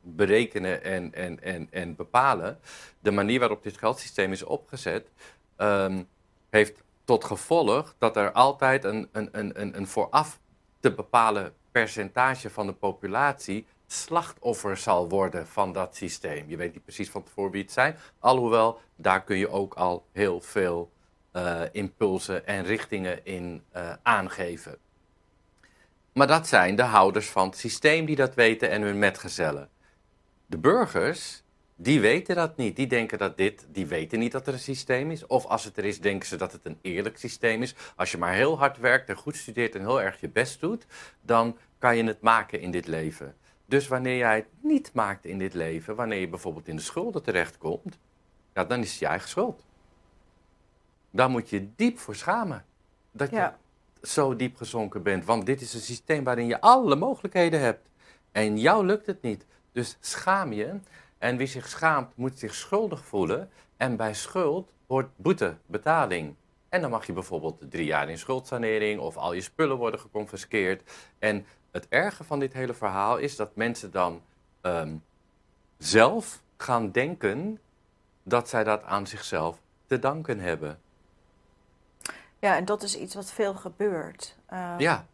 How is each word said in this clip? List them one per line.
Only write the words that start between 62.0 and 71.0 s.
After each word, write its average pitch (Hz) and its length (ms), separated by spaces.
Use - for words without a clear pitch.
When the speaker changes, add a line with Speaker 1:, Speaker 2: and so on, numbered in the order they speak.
Speaker 1:
moet 131 220
zich 107 160
schuldig - 500
voelen. 101 460
En 123 200
bij 107 180
schuld 180 580
hoort 131 300
boete, 92 400
betaling. 92 680
En 180 120
dan 139 100
mag 113 160
je 92 60
bijvoorbeeld 80 580
drie 80 160
jaar 76 220
in 82 100
schuldsanering 110 840
of 82 160
al 87 160
je 92 80
spullen 135 360
worden 113 240
geconfiskeerd. 98 880